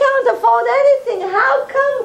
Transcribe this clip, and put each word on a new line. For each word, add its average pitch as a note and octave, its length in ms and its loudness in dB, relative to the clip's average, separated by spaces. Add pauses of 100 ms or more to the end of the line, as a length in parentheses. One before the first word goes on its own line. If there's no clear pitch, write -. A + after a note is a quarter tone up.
can't C5+ 240 0 (100)
afford A#4 280 2 (160)
anything. C5 380 2 (120)
How B4 340 0
come C#5 400 -2